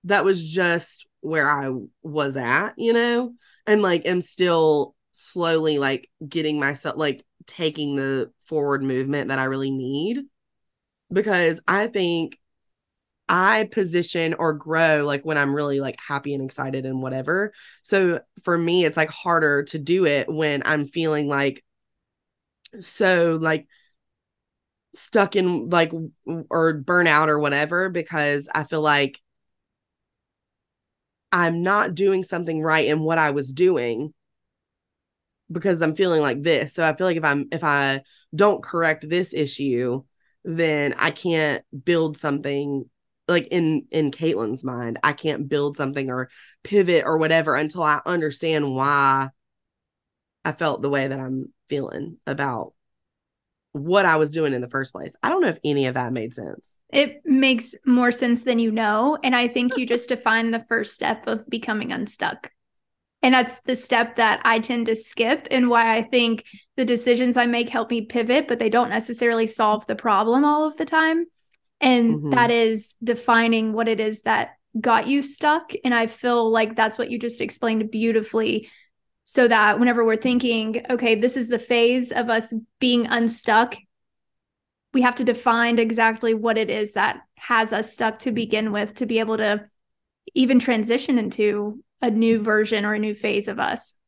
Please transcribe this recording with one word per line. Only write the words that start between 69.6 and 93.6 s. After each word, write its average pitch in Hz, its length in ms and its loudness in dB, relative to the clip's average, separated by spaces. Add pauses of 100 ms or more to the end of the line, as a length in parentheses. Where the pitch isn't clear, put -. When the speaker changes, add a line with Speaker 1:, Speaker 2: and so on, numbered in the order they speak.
Speaker 2:
the 220 100 -4
problem 220 500 2
all 302 200 2
of 311 120 -4
the 330 80 -4
time. 320 400 2 (540)
And 240 360 4
Speaker 1:
Mm-hmm. 151 160 -4
Speaker 2:
that 240 200 4
is 220 520 0
defining 226 680 2
what 226 140 0
it 220 120 0
is 214 240 -4
that - 340 -2 (220)
got 226 280 2
you 277 140 2
stuck. 302 520 -2 (100)
And 247 100 0
I 226 140 2
feel 233 420 0
like 226 260 2
that's 220 220 0
what 240 120 -4
you 233 100 -6
just 233 220 -6
explained 220 500 -2
beautifully. 220 800 0 (540)
So 247 240 4
that 214 320 4
whenever 240 260 4
we're 220 100 4
thinking, 233 760 0
"Okay, 240 260 2
this 247 220 0
is 233 120 -4
the 233 100 0
phase 240 520 2
of 233 180 -2
us 226 240 -2 (260)
being 240 280 4
unstuck," 233 680 2 (1160)
we 262 80 2
have 247 140 4
to 262 80 -4
define 233 560 2
exactly 226 540 2
what 220 240 0
it 220 120 -2
is 214 240 -4
that 214 280 0 (140)
has 226 380 0
us 220 180 -4
stuck 220 280 -4
to 254 120 -4
begin 220 400 -2
with, 208 240 -4
to 254 100 -4
be 220 140 0
able 220 180 -2
to 208 280 0 (680)
even 254 260 4
transition 240 600 0
into 208 640 -2 (180)
a 247 80 2
new 226 320 4
version 214 440 2
or 214 80 0
a 208 60 -2
new 214 140 -2
phase 208 340 -2
of - 120 -6
us. - 340 -4 (140)